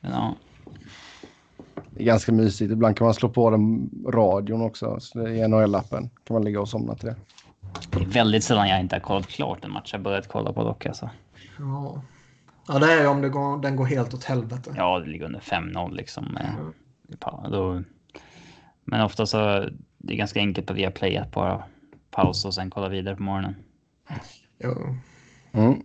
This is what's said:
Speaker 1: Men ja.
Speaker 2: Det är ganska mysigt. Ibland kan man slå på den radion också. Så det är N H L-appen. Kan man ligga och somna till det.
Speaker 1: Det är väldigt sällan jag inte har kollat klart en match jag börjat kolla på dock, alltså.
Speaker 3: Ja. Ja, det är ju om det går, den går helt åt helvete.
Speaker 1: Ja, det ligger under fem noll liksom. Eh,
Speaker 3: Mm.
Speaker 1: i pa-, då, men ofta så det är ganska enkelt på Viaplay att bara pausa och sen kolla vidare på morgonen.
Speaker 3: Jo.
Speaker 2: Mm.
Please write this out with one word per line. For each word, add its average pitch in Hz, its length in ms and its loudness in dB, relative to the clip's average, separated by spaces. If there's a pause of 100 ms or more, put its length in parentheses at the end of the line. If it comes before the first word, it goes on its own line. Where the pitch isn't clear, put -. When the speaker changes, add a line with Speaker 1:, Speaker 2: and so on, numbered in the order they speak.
Speaker 1:
Men - 120 -8
ja. 110 220 -2 (1600)
Speaker 2:
Det 104 120 -8
är - 40 -2
ganska 113 260 6
mysigt. 110 400 4
Ibland 110 240 4
kan 117 80 2
man 113 100 6
slå 120 140 0
på 117 220 4
den 110 400 2 (180)
radion 107 540 2
också. 113 380 -4
Så - 180 -12
det 113 220 -2
är 113 40 4
N 110 80 4
H 110 80 8
L-appen. 101 500 2 (140)
Kan 117 100 -4
man 110 100 2
ligga 104 160 -2
och 104 80 -2
somna 113 260 -4
till - 140 -10
det. 113 80 -8 (760)
Speaker 1:
Det 92 100 0
är 92 60 0
väldigt 110 380 6
sällan 104 240 4
jag 95 120 4
inte 92 160 -2
har 92 40 -2
kollat 98 260 -2
klart - 380 -6
en 104 60 -10
match 101 220 -10
jag 101 100 -8
börjat 98 260 -4
kolla 110 240 -4
på 110 120 -2
dock, - 220 -4
alltså. - 240 -8 (480)
Speaker 3:
Ja. 139 440 -8 (680)
Ja, 143 100 2
det 156 140 6
är 160 80 6
ju 143 80 6
om 143 140 2
det 139 60 0
går, 139 340 -4
den 139 140 0
går 135 80 2
helt 127 300 0
åt 131 100 -10
helvete. 123 520 -4
Speaker 1:
Ja, 90 220 2
det 80 80 -6
ligger 80 200 -8
under - 140 -8
fem 85 260 -2
noll 87 300 -6
liksom. - 400 -8
Eh, - 220 -4
Speaker 3:
Mm. 156 140 -10 (360)
Speaker 1:
i - 80 -16
pa-, - 340 -10
då, 92 320 -2 (1000)
men 113 160 0
ofta 107 260 2
så 107 120 0 (600)
det - 160 -8
är - 20 -4
ganska 104 240 -2
enkelt 101 260 -2
på 98 80 -4
Viaplay 95 420 -2
att - 140 -4
bara 98 340 -2 (460)
pausa - 380 0
och 95 60 -6
sen 95 160 -6
kolla 98 180 -6
vidare 98 280 -4
på 98 60 -6
morgonen. 98 320 -4 (1040)
Speaker 3:
Jo. 127 160 -4 (800)
Speaker 2:
Mm. 110 320 4